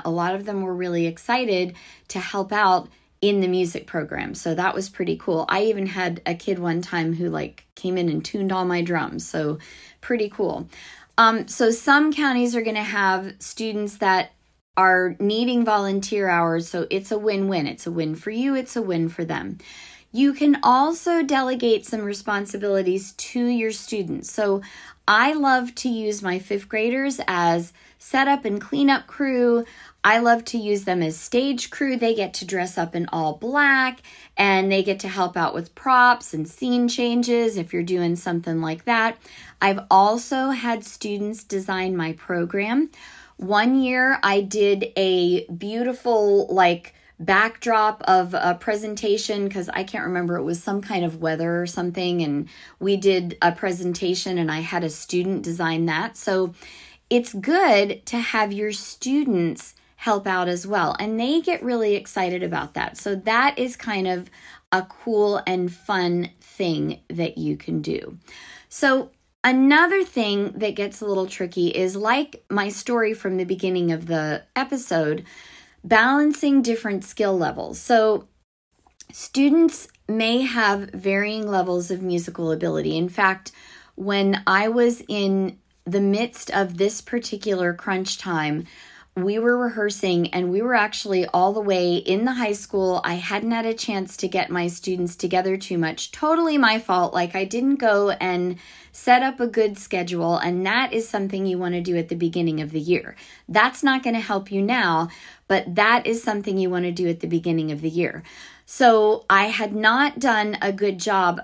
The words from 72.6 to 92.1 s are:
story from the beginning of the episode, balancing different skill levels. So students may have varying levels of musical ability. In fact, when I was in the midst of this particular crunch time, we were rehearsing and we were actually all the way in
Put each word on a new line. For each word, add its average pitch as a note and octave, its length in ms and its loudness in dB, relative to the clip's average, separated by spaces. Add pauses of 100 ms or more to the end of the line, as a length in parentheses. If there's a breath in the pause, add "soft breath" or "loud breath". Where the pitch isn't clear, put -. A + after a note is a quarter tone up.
story A3 460 -2
from F#3+ 220 -4
the F#3 80 0
beginning F3+ 480 0
of E3 140 -4
the D#3 360 -2 (140)
episode, F3+ 640 -2 (640 loud breath)
balancing C#4 800 4
different A3+ 420 -2
skill G3 320 0
levels. D#3+ 400 -2
So A3 520 2 (840)
students D#4 760 4 (200)
may A3+ 340 2
have G#3+ 480 0
varying G3+ 580 -2
levels F#3 420 0
of F#3 120 -4
musical E3+ 500 -2
ability. D#3 440 -2
In E3+ 120 0
fact, F#3+ 420 0 (460 loud breath)
when G3 500 0
I G3 220 2
was A#3+ 400 2
in G3 500 0 (260)
the F#3+ 160 -2
midst G#3 520 -2
of F#3+ 240 -2
this G3 240 0
particular G3+ 720 -2
crunch F#3 440 -4
time, D#3 480 -2 (500 loud breath)
we G3 240 -2
were A#3+ 200 2
rehearsing G#3 760 0
and F3+ 180 -2
we F#3+ 120 0
were B3 120 0
actually G#3 600 0
all F#3 180 4
the G#3+ 80 -2
way F3+ 360 2
in F#3 280 0